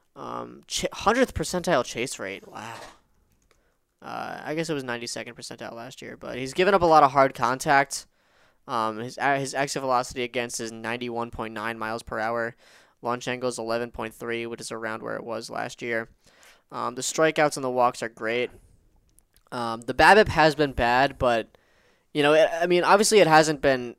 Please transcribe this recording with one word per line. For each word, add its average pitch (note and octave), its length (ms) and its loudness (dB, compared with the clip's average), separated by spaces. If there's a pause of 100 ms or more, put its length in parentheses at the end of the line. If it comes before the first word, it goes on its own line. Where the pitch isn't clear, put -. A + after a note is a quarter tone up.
(160)
Um, A#2+ 500 -14
ch-, - 280 -6
hundredth A#3 400 0
percentile E3+ 500 -2
chase - 360 -8
rate. G2 280 -12
Wow. A2+ 280 -14 (1300)
Uh, - 440 -12
I D3+ 100 -6
guess E3 140 -6
it D#3+ 40 -4
was C#3 120 -4
ninety-second A#2 500 -8
percentile A#2+ 380 -14
last A#2+ 280 -16
year, B2 140 -14
but B2 220 -12
he's C3 160 -8
given F#3 200 4
up F#3 80 4
a F3 40 4
lot D#3 180 10
of C3+ 80 6
hard C3+ 220 4
contact. C3+ 720 0 (600)
Um, A2 340 -4
his, B2+ 180 -10
uh, C#3 220 0
his C3+ 140 -6
exit C#3 280 -4
velocity B2+ 420 -2
against A#2+ 380 -6
is A2+ 100 -6
ninety-one A#2 600 -8
point A2 220 -10
nine A2+ 240 -6
miles A2+ 240 -6
per - 180 -10
hour. A#2 360 -4 (460)
Launch A#2+ 260 -6
angle B2 220 -4
is A#2+ 100 -8
eleven A#2 320 -4
point A2 220 -8
three, A#2 320 -8
which A#2 160 -12
is A2+ 100 -12
around A2+ 320 -8
where A2+ 140 -8
it - 80 -10
was A#2 240 -10
last A#2 320 -10
year. A2+ 260 -4 (640)
Um, A#2+ 240 -6
the C3+ 60 -8
strikeouts D#3 560 0
and C#3 80 -8
the C3 40 -2
walks B2 320 0
are A#2 80 -6
great. A#2 420 -4 (1000)
Um, A#2 300 -6
the B2 120 -8
babip F#3 360 8
has D#3 260 4
been C#3+ 160 0
bad, B2+ 480 2
but, A#2 300 0 (640)
you D3 100 2
know, D3 100 6
it, D#3 180 6
I E3 140 -2
mean, F3 180 2
obviously G3+ 360 6
it E3+ 80 8
hasn't D#3 340 6
been B2 380 0